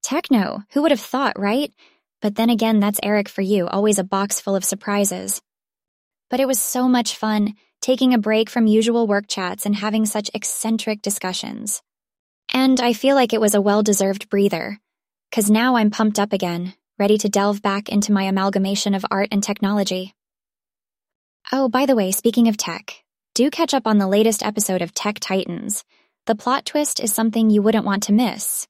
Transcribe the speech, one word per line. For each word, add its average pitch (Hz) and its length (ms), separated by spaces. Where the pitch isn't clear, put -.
Techno, 233 680
who 285 120
would 320 80
have 262 100
thought, - 380
right? 226 340
But 208 140
then 233 160
again, 220 300
that's 208 220
Eric 208 260
for - 140
you, 190 260
always 202 300
a 185 60
box 196 360
full 196 160
of 190 80
surprises. 196 760
But 247 100
it 269 80
was 262 140
so 254 280
much 240 280
fun, 214 380
taking 254 340
a 233 40
break 214 320
from 226 180
usual 226 400
work 202 180
chats 190 400
and 208 80
having 214 320
such 208 260
eccentric - 680
discussions. - 800
And 262 280
I 240 120
feel 269 240
like 247 160
it 220 80
was 208 140
a 208 60
well-deserved 202 680
breather, 202 520
'cause 208 180
now 233 240
I'm 214 160
pumped 214 300
up 202 120
again, 180 420
ready 214 200
to 208 100
delve 202 340
back 202 260
into 202 240
my 196 120
amalgamation 196 680
of 190 160
art 196 220
and 202 100
technology. 196 720
Oh, 269 180
by 254 160
the 262 120
way, 190 160
speaking 233 340
of 214 100
tech, - 460
do 269 160
catch 330 240
up 262 120
on 214 120
the 196 80
latest 214 380
episode 202 380
of 170 120
Tech 208 240
Titans. - 680
The 226 100
plot 254 280
twist - 360
is 233 120
something 226 380
you 208 120
wouldn't 214 240
want 202 180
to 208 80
miss. - 580